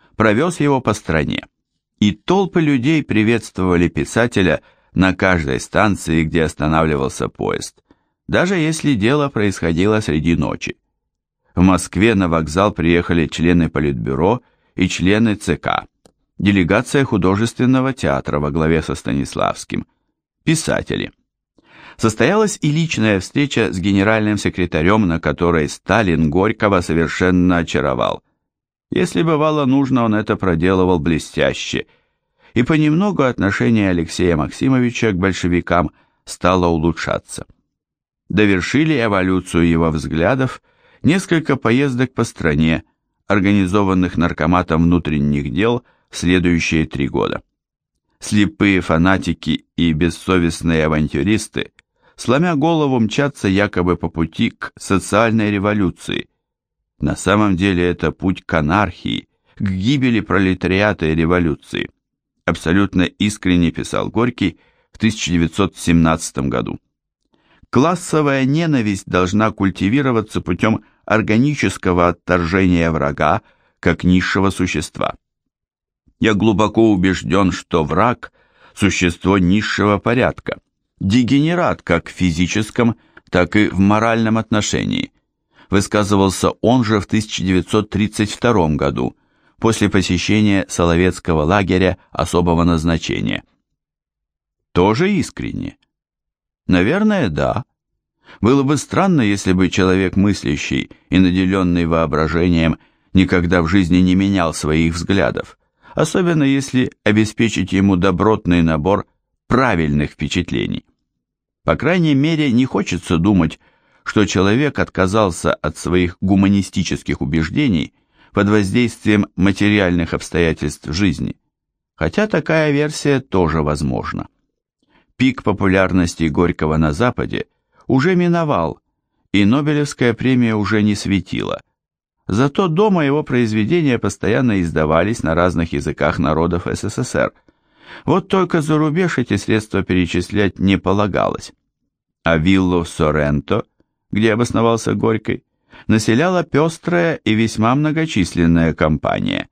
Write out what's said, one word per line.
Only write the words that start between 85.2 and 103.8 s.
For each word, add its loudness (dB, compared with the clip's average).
высказывался 0
он 2
же 0
в -10
тысяча -4
девятьсот 0
тридцать -2
втором 0
году, -4
после 0
посещения 0
Соловецкого 0
лагеря 0
особого 0
назначения. -2
Тоже 2
искренне? -6
Наверное, 0
да. -4
Было 4
бы 0
странно, 0
если 0
бы 2
человек 0
мыслящий -2
и 2
наделённый 2
воображением 0
никогда 2
в 0
жизни 2